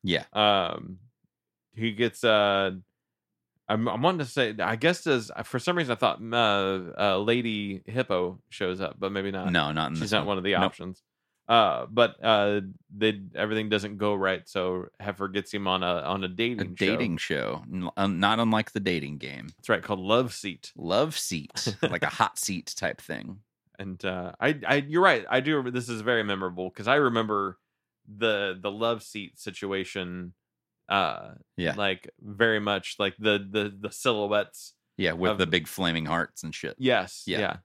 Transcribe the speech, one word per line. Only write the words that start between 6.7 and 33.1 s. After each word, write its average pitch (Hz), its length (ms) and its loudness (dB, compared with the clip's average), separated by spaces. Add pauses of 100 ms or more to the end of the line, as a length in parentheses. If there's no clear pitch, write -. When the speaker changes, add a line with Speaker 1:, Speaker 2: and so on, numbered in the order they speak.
Speaker 2:
uh, 98 200 4
Lady 104 680 0
Hippo 92 640 -2
shows 92 320 -4
up, 82 180 -6
but 98 140 -4
maybe 98 180 -2
not. 95 220 -2
Speaker 1:
No, 78 200 2
not 76 180 -2
in 78 40 -4
Speaker 2:
She's 80 80 -2
Speaker 1:
this 101 100 -2
Speaker 2:
not 107 80 4
Speaker 1:
one. 85 80 -2
Speaker 2:
one 101 100 0
of 90 60 -6
the 101 80 2
Speaker 1:
Nope. 87 100 4
Speaker 2:
options. 92 400 -4 (460)
Uh, 95 420 4
but, 113 340 4
uh, 104 360 4 (360)
they, 104 240 2 (140)
everything 107 340 -2
doesn't 101 300 0
go 104 160 2
right, 95 340 0
so 92 380 -2 (140)
Heifer 98 280 -4
gets 95 240 -4
him 101 140 -2
on 92 160 2
a, 87 200 2
on 95 200 -2
a 92 60 -4
dating 110 320 -2
Speaker 1:
A 95 40 0
Speaker 2:
show. 90 100 -8
Speaker 1:
dating 98 420 0
show, 67 560 -4
n-, 90 240 -4
un-, 98 240 0
not 107 180 4
unlike 110 320 2
the - 100 -4
dating 76 380 -2
game. 67 300 -12 (100)
Speaker 2:
That's - 100 -14
right, 98 140 2
called 101 180 -4
Love 113 320 2
Seat. - 440 -10
Speaker 1:
Love 117 420 0
Seat, - 600 -4
Speaker 2:
<laughs> - 40 0
Speaker 1:
like 87 220 -2
a 76 40 0
hot - 300 0
seat - 380 -6
type - 240 -4
thing. 80 400 -10 (400)
Speaker 2:
And, 95 240 -10
uh, 90 360 -6
I, 143 260 0
I, 139 100 4
you're 151 260 2
right. 143 260 6
I 127 120 4
do 147 160 0
remember, 127 160 -2
this 120 160 -4
is 113 140 -4
very 117 200 2
memorable 92 480 -4
'cause 104 160 -8
I 131 100 6
remember 110 600 0 (500)
the, 101 520 0
the 98 100 -2
Love 110 320 -2
Seat - 380 -14
situation, 92 960 -6 (540)
uh, 64 440 0 (240)
Speaker 1:
Yeah. 82 200 0
Speaker 2:
like, 98 340 -2 (100)
very 107 400 2
much, 101 400 -2
like, 98 180 0